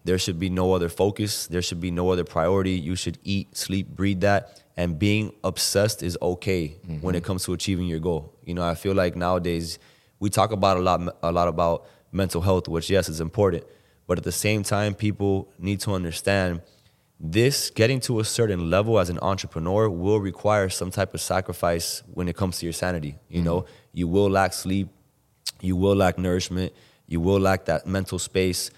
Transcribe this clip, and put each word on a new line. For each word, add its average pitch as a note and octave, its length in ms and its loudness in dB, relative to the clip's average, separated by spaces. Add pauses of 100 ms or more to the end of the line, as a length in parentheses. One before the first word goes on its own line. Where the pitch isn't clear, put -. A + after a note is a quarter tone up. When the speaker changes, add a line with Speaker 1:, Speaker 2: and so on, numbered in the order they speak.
Speaker 1:
there F2+ 140 2
should F2+ 220 -2
be F#2 100 0
no F#2 240 2
other F2 160 0
focus. G2+ 580 -2
There F2 140 -2
should F2 180 -4
be F2+ 120 -4
no F2 180 0
other F2+ 160 2
priority. F#2 460 0
You F2+ 240 -2
should - 280 -6
eat, G2 320 -4
sleep, F#2+ 320 -4
breathe F#2 340 -2
that. G2+ 400 2 (140)
And F2 240 -2
being G#2 340 2 (100)
obsessed G2 600 0
is E2+ 180 -4
okay F2 540 -2 (260)
when F2+ 140 0
it F2 40 -2
Speaker 2:
Mm-hmm. E2+ 80 -6
Speaker 1:
comes F#2 180 -4
to F#2 80 -2
achieving F2+ 340 -2
your E2 120 -4
goal. D#2+ 340 -4 (120)
You F2 80 -6
know, F2 100 -2
I E2+ 120 0
feel G2 180 -2
like F2+ 220 2
nowadays F2 640 -2 (400)
we G2+ 100 -2
talk G#2 220 2
about F#2+ 260 2
a - 40 2
lot, F2 420 2
a E2+ 80 0
lot F2 160 4
about E2+ 380 0 (260)
mental F2+ 300 -2
health, F#2 260 2
which, E2 220 -4
yes, F#2+ 200 2
is D#2+ 120 -6
important. E2+ 420 2 (420)
But F2+ 120 0
at D#2+ 60 -4
the F2+ 80 -4
same G#2+ 320 0
time, G#2 320 0
people G2 540 0 (100)
need G2 220 -2
to G#2+ 120 -4
understand F2+ 680 0 (580)
this, G#2+ 520 0
getting B2 300 2
to A#2 180 -2
a A2 40 2
certain G2 460 0
level G#2+ 300 4
as F2 100 2
an F2 120 -4
entrepreneur F#2 680 0
will F#2+ 300 2
require G2 500 2
some F#2 220 -6
type F#2+ 240 -2
of - 60 -6
sacrifice E2+ 840 -2 (100)
when F2+ 140 -2
it E2+ 100 -2
comes F#2 220 -2
to E2+ 60 -6
your E2+ 80 -4
sanity. D#2+ 440 -4 (120)
You E2+ 120 0
know, E2+ 200 2
Speaker 2:
Mm-hmm. - 100 -10 (220)
Speaker 1:
you F2 140 -2
will G2 220 4
lack F#2+ 240 4
sleep, F#2+ 340 -2 (720)
you F#2 160 0
will G2 200 4
lack F#2 240 4
nourishment, F2+ 520 -2 (360)
you E2 120 -2
will F#2+ 200 4
lack F#2+ 260 2
that E2 220 -2
mental F#2 320 -4
space, F#2 580 -2